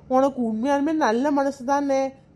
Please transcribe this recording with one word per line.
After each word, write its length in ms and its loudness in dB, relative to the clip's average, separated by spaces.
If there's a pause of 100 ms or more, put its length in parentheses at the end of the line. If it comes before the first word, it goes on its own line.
உனக்கு 340 2
உண்மையாலுமே 520 0
நல்ல 380 0
மனசு 340 -2
தானே. 480 0 (220)